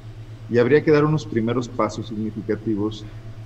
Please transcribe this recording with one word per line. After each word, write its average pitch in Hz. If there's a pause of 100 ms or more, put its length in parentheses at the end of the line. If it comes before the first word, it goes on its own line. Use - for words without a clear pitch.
(520)
Y 117
habría 135
que 160
dar 147
unos 151
primeros 117
pasos 107
significativos. 107 (400)